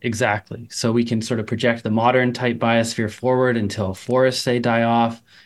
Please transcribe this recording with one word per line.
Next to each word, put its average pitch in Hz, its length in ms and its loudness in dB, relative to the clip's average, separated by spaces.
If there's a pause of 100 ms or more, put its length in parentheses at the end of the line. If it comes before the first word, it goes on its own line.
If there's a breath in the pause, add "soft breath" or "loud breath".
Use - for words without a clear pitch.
exactly. 110 720 -2
So 117 220 -2
we 120 120 2
can 117 160 -2
sort 113 200 -4
of 104 60 -6
project 117 360 -2
the 110 80 -4
modern 123 420 2
type 120 260 -2
biosphere 117 540 0
forward 127 460 0
until 98 340 -4
forests, 127 500 0
say, 123 160 0
die 117 260 2
off, 117 380 2 (240 soft breath)